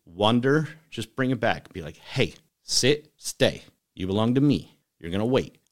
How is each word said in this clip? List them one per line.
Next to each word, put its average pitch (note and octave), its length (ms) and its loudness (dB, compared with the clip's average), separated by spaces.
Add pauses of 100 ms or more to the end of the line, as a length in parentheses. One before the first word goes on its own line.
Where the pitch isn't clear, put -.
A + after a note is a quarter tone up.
wander, A#2+ 640 2 (200)
just - 280 -10
bring C3 140 0
it A#2+ 100 -2
back. F#2 320 -2
Be F#2 80 -10
like, D#2+ 160 -14
"Hey, - 380 -4 (260)
sit, - 560 0
stay. - 460 -2 (300)
You F#2 140 -8
belong A2 280 2
to C3+ 60 4
me. C#3+ 360 0 (200)
You're E2+ 140 -10
gonna G2+ 140 -2
wait. A#2+ 320 0 (140)